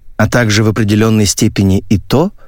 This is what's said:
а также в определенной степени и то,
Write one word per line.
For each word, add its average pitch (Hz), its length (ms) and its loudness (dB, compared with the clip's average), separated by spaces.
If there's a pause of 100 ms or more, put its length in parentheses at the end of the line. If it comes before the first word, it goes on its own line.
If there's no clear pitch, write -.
(180)
а 110 100 0
также 113 360 0
в 107 60 2
определенной 107 560 2
степени 98 640 0
и 98 100 2
то, 160 320 0 (160)